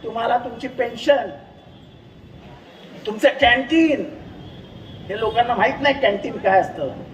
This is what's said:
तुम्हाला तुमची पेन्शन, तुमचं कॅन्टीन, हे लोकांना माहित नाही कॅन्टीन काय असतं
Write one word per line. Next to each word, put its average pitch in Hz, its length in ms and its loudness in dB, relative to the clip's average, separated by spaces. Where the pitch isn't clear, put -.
तुम्हाला 233 340 -2
तुमची 247 300 -6
पेन्शन, 240 600 0
तुमचं 220 240 2
कॅन्टीन, 262 640 4
हे 208 100 -8
लोकांना 233 360 2
माहित 226 260 2
नाही 277 200 2
कॅन्टीन 202 360 0
काय 190 220 4
असतं 165 300 -2